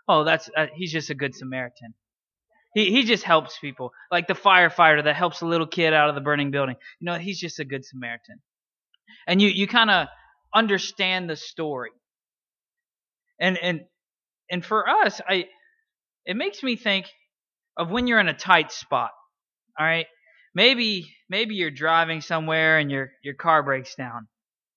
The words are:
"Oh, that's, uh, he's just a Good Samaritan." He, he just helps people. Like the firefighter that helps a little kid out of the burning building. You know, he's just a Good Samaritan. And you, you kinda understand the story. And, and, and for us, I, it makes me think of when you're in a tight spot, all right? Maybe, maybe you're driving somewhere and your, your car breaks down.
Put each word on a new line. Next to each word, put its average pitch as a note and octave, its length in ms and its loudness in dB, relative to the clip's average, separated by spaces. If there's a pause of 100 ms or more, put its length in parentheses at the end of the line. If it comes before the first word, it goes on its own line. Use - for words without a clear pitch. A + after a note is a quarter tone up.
"Oh, D#3 180 4
that's, D#3+ 300 -2
uh, D#3 200 0
he's E3+ 180 -8
just D#3 160 -6
a D3+ 60 -6
Good C3+ 200 -6
Samaritan." B2+ 600 -12 (800)
He, G#3 160 2
he B3+ 140 2
just A3 200 0
helps D#3+ 340 0
people. C3 340 -12 (180)
Like F3 160 -2
the F#3+ 80 -2
firefighter E3 680 6
that D3 120 2
helps E3+ 240 -2
a E3+ 60 -6
little E3 200 0
kid D#3+ 280 2
out D3+ 160 4
of D3 40 -2
the C#3+ 60 -6
burning C#3+ 300 -2
building. C3+ 260 -2 (240)
You E3 60 -10
know, F3 80 -4
he's E3+ 260 -8
just E3 200 -10
a D#3 40 -6
Good C3 220 -10
Samaritan. A#2+ 560 -14 (840)
And F3+ 140 2
you, G#3 80 6
you F#3+ 180 0
kinda G#3 440 2 (440)
understand F#3 760 0
the D3+ 60 -8
story. C#3+ 560 -10 (1500)
And, F#3 160 0
and, E3+ 240 -4 (680)
and F3+ 120 -6
for G#3+ 240 -2
us, F4+ 400 0
I, F#3 200 -2 (800)
it F#3 100 -6
makes F#4 260 -8
me B3+ 140 -2
think F#3+ 300 -2 (680)
of E3+ 140 -4
when B3 160 -2
you're A#3 140 4
in F#3 80 2
a D3+ 60 -2
tight E3 360 2
spot, B2 400 -4 (680)
all D3+ 80 0
right? E3 220 2 (480)
Maybe, G#3+ 580 2 (160)
maybe G#3+ 280 -4
you're E3 160 -2
driving D#3+ 480 0
somewhere D#3+ 580 0
and D3 100 0
your, C3+ 220 -4 (140)
your C#3 100 -10
car D#3 300 2
breaks C3 320 -4
down. A#2 320 -12 (480)